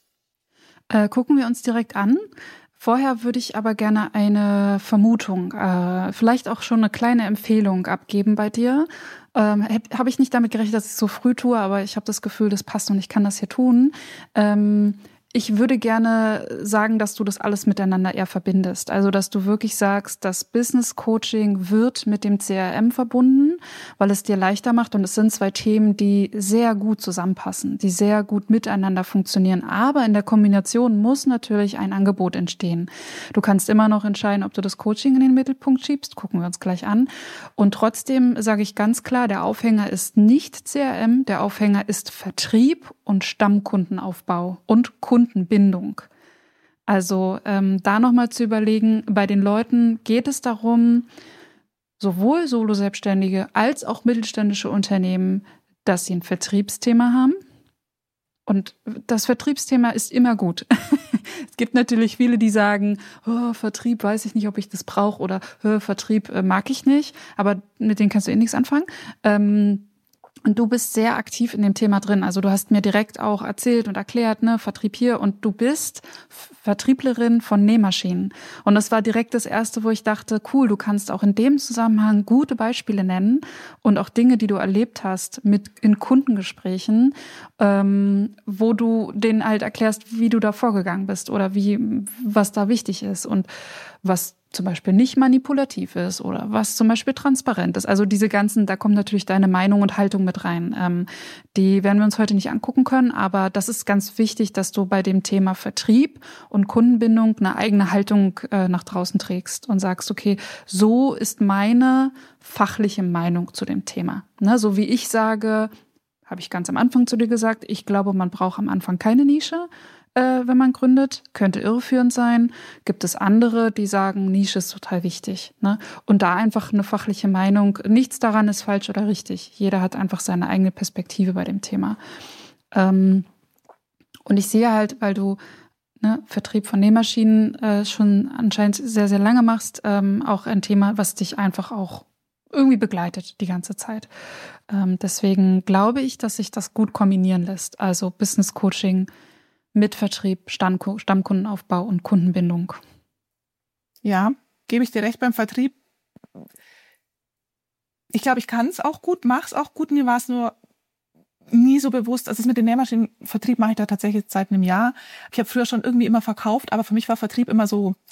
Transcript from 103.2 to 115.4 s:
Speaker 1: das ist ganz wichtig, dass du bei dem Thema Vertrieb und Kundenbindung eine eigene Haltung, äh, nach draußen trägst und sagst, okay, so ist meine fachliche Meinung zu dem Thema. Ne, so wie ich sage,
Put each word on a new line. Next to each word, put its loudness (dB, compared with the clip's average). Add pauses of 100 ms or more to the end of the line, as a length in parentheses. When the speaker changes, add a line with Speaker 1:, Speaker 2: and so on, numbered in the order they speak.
Speaker 1:
das -4
ist -8
ganz 0
wichtig, -2
dass -4
du -2
bei 0
dem 0
Thema 0
Vertrieb 0 (260)
und 0
Kundenbindung 4
eine -2
eigene 2
Haltung, 2 (120)
äh, 0
nach -4
draußen -4
trägst -8
und 0
sagst, -4
okay, -2 (280)
so 2
ist -6
meine 2 (260)
fachliche -2
Meinung -2
zu -10
dem -6
Thema. -8 (160)
Ne, 4
so 0
wie 2
ich 0
sage, 0 (540)